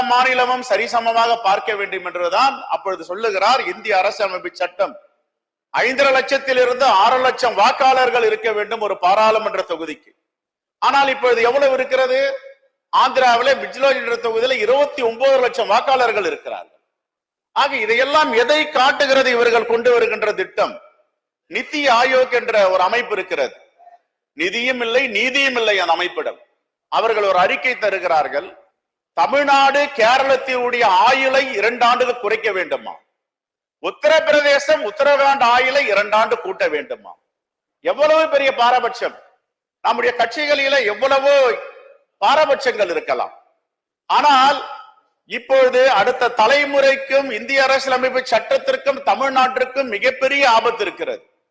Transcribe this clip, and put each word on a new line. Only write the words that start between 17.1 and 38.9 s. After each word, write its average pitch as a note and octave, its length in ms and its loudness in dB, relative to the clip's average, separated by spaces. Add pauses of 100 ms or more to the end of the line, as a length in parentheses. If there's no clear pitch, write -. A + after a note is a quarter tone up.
ஆக, C4+ 220 0
இதையெல்லாம் C4 560 0
எதை B3+ 260 2 (100)
காட்டுகிறது C4+ 600 2
இவர்கள் A#3 400 0
கொண்டு A#3 200 2
வருகின்ற A3 420 0
திட்டம்? F3 400 -4 (800)
நித்தி C#4+ 400 -6
ஆயோக் B3+ 480 2
என்ற A3+ 160 -4 (140)
ஒரு F#3 140 2
அமைப்பு A3+ 320 -2
இருக்கிறது. D3+ 400 -4 (840)
நிதியும் A#3 480 -4
இல்லை, B3 220 0
நீதியும் B3+ 540 -2
இல்லை G#3+ 180 0
அந்த F3 160 0
அமைப்பிடம். D#3+ 460 -6 (500)
அவர்கள் G#3 400 0
ஒரு F3+ 80 2
அறிக்கை B3+ 380 0
தருகிறார்கள், F3 720 -2 (680)
தமிழ்நாடு C#4 600 2 (160)
கேரளத்தினுடைய B3 880 0 (160)
ஆயுளை C4+ 540 2
இரண்டு A3+ 320 -2
ஆண்டுகள் A#3+ 380 0
குறைக்க G#3+ 280 -2
வேண்டுமா? C#3 420 -6 (880)
உத்தரப்பிரதேசம், D4 1000 2
உத்தரகாண்ட் C4+ 600 2 (120)
ஆயுளை C4 320 2
இரண்டு G#3 300 0
ஆண்டு A3 200 0
கூட்ட F#3 300 -6
வேண்டுமா? A#2+ 440 -8 (760)
எவ்வளவு D4+ 440 2
பெரிய C#4 260 0
பாரபட்சம்! A#3 640 -2 (640)